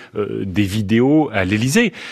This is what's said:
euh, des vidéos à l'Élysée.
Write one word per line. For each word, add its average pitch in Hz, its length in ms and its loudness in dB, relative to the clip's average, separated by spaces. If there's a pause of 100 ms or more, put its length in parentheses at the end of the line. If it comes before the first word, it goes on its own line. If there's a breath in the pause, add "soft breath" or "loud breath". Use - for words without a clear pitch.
(160 loud breath)
euh, 110 300 -4
des 98 180 0
vidéos 113 680 2
à 101 100 0
l'Élysée. 131 480 0 (200 loud breath)